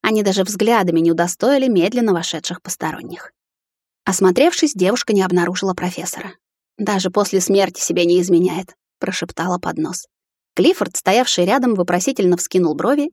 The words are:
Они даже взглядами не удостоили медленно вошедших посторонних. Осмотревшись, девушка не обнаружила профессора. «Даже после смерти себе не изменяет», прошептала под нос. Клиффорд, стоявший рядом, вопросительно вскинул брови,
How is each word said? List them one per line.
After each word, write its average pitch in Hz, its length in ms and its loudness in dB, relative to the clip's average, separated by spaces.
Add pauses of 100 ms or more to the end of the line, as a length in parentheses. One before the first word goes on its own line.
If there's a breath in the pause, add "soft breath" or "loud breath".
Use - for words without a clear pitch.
Они 214 220 2
даже 202 200 2
взглядами 196 580 2
не 165 100 4
удостоили 226 560 0
медленно 220 460 2
вошедших 170 480 -6
посторонних. - 720 -10 (760)
Осмотревшись, 220 680 2
девушка 202 400 0
не 196 100 4
обнаружила 180 500 0
профессора. - 600 -8 (440)
«Даже 190 340 -2
после 190 300 0
смерти 190 380 2
себе 170 260 0
не 175 160 4
изменяет», 180 540 0 (240)
прошептала 180 600 -4
под 165 180 -6
нос. 160 300 -6 (480)
Клиффорд, 233 400 2
стоявший 196 500 0
рядом, 240 300 0
вопросительно 180 640 0
вскинул 170 380 0
брови, 285 380 0